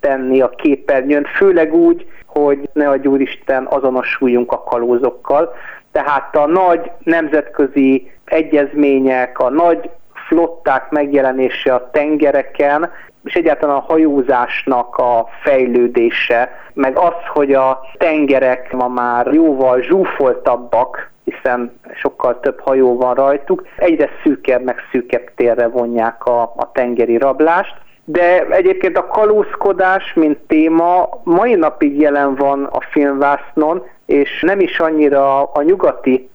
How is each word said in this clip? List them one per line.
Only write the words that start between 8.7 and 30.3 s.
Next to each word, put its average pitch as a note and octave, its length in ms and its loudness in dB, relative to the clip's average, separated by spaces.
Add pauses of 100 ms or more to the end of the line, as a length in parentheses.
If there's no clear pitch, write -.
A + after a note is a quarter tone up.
a B2+ 120 2
nagy E3 400 0 (360)
flották D#3 640 -2
megjelenése C3 840 0
a - 160 -4
tengereken, D3 1000 0 (340)
és - 100 -12
egyáltalán D#3 420 0
a C3 120 -4
hajózásnak C3+ 1080 0
a A#2+ 320 0 (140)
fejlődése, A#2+ 1080 0 (220)
meg C3+ 260 -2
az, E3+ 160 2 (180)
hogy C#3+ 200 0
a C3 280 2 (180)
tengerek C#3 720 0
ma B2 160 -2
már B2 440 -2
jóval C3+ 480 2
zsúfoltabbak, B2+ 1300 -2 (120)
hiszen B2 560 -4 (140)
sokkal - 460 -4
több C3 200 -4
hajó C3 360 2
van B2 180 0
rajtuk, C#3 520 0 (100)
egyre D#3 320 2 (140)
szűkebb, C3 400 0
meg B2+ 140 -4 (140)
szűkebb B2 440 -4
térre A#2 320 2
vonják A#2 580 -2
a, A#2+ 180 2
a A#2 300 -6
tengeri A#2+ 440 0
rablást. D3+ 580 0 (300)
De F3 420 2
egyébként F#3 520 2
a F3+ 80 -4
kalózkodás, G3 1080 0
mint D3+ 240 2